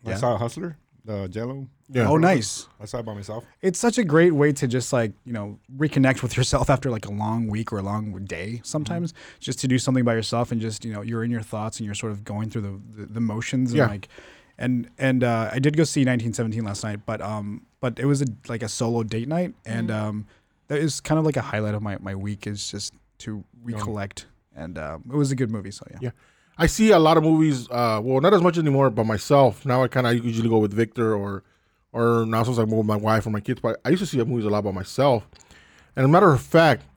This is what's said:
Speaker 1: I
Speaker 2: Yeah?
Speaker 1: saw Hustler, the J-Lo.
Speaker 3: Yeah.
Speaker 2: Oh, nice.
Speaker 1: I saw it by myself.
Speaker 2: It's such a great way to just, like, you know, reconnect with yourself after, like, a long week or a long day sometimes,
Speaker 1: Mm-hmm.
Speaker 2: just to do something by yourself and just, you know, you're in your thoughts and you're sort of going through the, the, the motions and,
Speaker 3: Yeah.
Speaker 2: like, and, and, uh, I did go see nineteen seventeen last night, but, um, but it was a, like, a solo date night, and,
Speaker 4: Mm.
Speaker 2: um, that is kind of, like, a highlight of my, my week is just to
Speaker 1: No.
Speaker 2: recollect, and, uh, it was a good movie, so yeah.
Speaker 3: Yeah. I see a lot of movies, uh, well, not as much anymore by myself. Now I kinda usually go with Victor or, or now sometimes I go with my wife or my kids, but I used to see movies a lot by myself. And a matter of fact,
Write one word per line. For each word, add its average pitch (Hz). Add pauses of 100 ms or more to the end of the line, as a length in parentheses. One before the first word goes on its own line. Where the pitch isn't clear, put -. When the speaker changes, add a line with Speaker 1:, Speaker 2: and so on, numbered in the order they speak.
Speaker 1:
I 113
Speaker 2:
Yeah? -
Speaker 1:
saw 120
Hustler, 160 (260)
the 101
J-Lo. 123 (240)
Speaker 3:
Yeah. 123
Speaker 2:
Oh, 151
nice. 165 (120)
Speaker 1:
I 110
saw 120
it 113
by 107
myself. 104 (200)
Speaker 2:
It's 185
such 240
a 240
great 165
way 147
to 135
just, 123
like, 113 (120)
you 120
know, 104 (180)
reconnect 135
with 123
yourself 127
after, 135
like, 110
a 104
long 110
week 110
or 104
a -
long 101
day 101
sometimes, 160
Speaker 1:
Mm-hmm. -
Speaker 2:
just -
to 135
do 127
something 131
by 117
yourself 117
and 117
just, 110
you 113
know, 104
you're 113
in 120
your 117
thoughts 110
and 110
you're 101
sort 110
of 104
going 107
through 113
the, 98 (220)
the, -
the 117
motions 117
and, 143
Speaker 3:
Yeah. 127
Speaker 2:
like, 104 (520)
and, 123 (100)
and, 131
uh, 113
I 117
did 147
go 165
see 143
nineteen 117
seventeen 113
last 101
night, 104
but, 110
um, 104 (160)
but 120
it 123
was 143
a, 143 (220)
like, 117
a 110
solo 117
date 113
night, 170 (100)
and, 113
Speaker 4:
Mm. 110
Speaker 2:
um, 107 (420)
that 147
is 156
kind 156
of, 156
like, 151
a 117
highlight 107
of 104
my, 101
my 98
week 101
is 104
just - (260)
to 107 (220)
Speaker 1:
No. 117
Speaker 2:
recollect, 104 (280)
and, 82
uh, 78 (100)
it 135
was 139
a 135
good 123
movie, 101
so -
yeah. -
Speaker 3:
Yeah. 123 (480)
I 170
see 220
a 180
lot 160
of 160
movies, 156
uh, 117
well, 131
not 196
as 185
much 170
anymore 139
by 110
myself. 117
Now 131
I 127
kinda 123
usually 117
go 113
with 104
Victor 110
or, 98 (520)
or 117
now 113
sometimes 120
I 110
go 110
with 110
my 107
wife 107
or 113
my 104
kids, 131
but 113
I 123
used 180
to 196
see 135
movies 120
a 104
lot 104
by 98
myself. 113 (720)
And 135
a -
matter 175
of 131
fact, 160 (140)